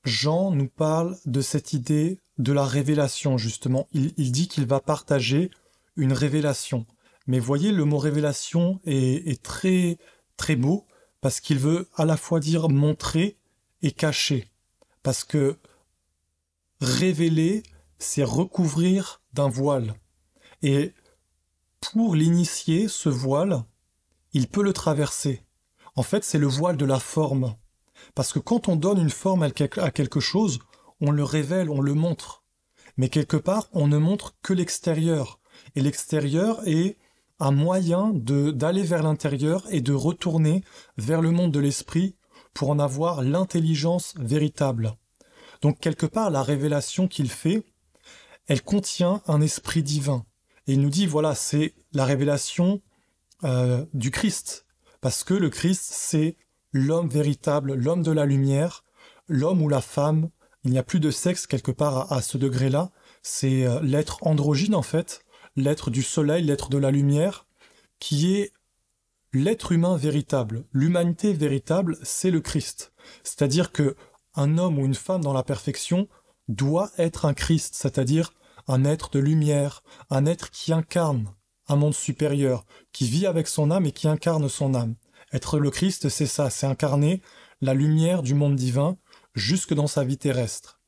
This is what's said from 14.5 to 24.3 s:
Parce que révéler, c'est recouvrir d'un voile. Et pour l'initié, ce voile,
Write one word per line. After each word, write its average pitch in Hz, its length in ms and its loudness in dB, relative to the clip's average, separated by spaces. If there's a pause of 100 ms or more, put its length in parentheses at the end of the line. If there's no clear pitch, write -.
Parce - 200 -2
que 143 340 0 (1200)
révéler, 160 840 2 (340)
c'est - 280 -2
recouvrir 175 960 0 (100)
d'un 143 160 0
voile. 127 480 -2 (680)
Et 143 300 2 (880)
pour 220 340 0
l'initié, 170 760 2
ce - 180 -4
voile, 135 560 0 (680)